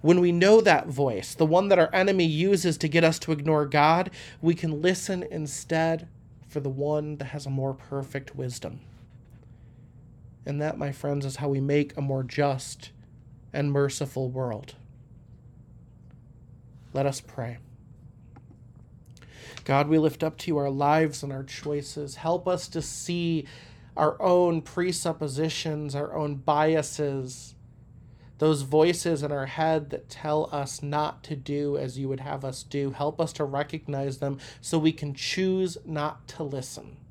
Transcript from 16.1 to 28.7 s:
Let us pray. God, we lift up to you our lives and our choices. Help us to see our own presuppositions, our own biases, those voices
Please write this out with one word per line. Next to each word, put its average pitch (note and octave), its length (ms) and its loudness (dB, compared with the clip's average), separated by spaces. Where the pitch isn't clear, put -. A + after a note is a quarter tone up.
Let C#3 140 0
us C3+ 140 -2
pray. A#2 380 -10
God, C#3+ 240 4
we D#3+ 100 6
lift D3+ 240 2
up D#3 160 -4
to - 100 -8
you D#3 100 2
our C#3+ 120 0
lives C#3+ 540 2
and C#3 80 -8
our C3+ 120 -8
choices. D3 720 -8
Help F3 300 -2
us F3+ 220 -2
to D#3+ 140 -6
see E3+ 640 -2
our D3+ 260 2
own F3+ 400 4
presuppositions, D#3 1300 -4
our D3 200 -4
own D3 220 -2
biases, D3 1160 0
those D#3 240 4
voices D#3 600 4